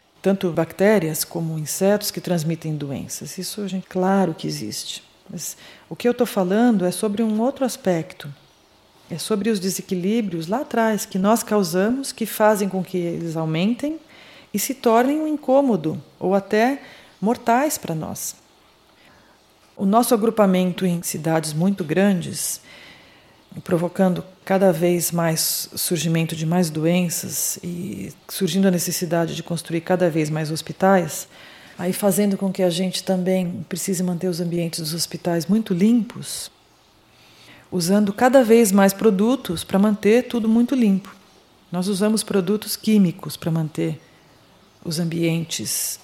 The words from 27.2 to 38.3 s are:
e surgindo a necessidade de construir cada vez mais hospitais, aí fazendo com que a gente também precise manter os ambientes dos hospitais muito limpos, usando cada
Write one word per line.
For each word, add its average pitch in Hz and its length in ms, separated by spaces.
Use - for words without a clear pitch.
e 175 500
surgindo 190 380
a 190 40
necessidade 170 640
de 160 60
construir 165 400
cada 180 260
vez 156 220
mais 156 220
hospitais, 170 760
aí 185 140
fazendo 196 440
com 196 140
que 190 100
a 185 80
gente 180 340
também 185 640
precise 185 360
manter 180 240
os 170 120
ambientes 170 420
dos 156 120
hospitais 170 540
muito 220 260
limpos, 196 800
usando 196 420
cada 254 300